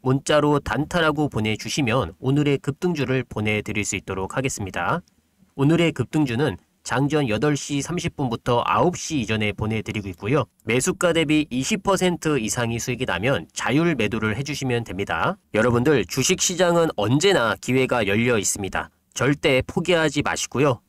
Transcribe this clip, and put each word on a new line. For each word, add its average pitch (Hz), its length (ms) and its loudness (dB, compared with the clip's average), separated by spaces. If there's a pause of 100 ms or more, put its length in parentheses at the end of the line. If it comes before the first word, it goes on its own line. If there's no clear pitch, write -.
문자로 143 600 2
단타라고 151 640 0
보내주시면 110 880 0
오늘의 139 420 2
급등주를 139 680 -2
보내드릴 107 560 -2
수 98 140 -4
있도록 95 400 -6
하겠습니다. 110 640 -4 (540)
오늘의 160 360 2
급등주는 127 640 -2 (280)
장전 139 440 0
여덟 131 300 0
시 143 240 -4
삼십 170 340 -6
분부터 120 500 -2
아홉 127 300 2
시 - 240 -4
이전에 107 320 0
보내드리고 107 600 -4
있고요. 113 340 -2 (180)
매수가 131 480 0
대비 151 380 2
이십 131 340 -2
퍼센트 175 560 0
이상이 117 400 -2
수익이 123 260 -4
나면 98 460 -2
자율 156 440 0
매도를 107 420 -2
해주시면 131 480 -4
됩니다. 98 500 -2 (180)
여러분들 120 520 4
주식시장은 170 880 2
언제나 120 640 2
기회가 123 480 0
열려 113 300 2
있습니다. 92 520 -4 (240)
절대 139 540 2
포기하지 156 540 0
마시고요. 120 680 0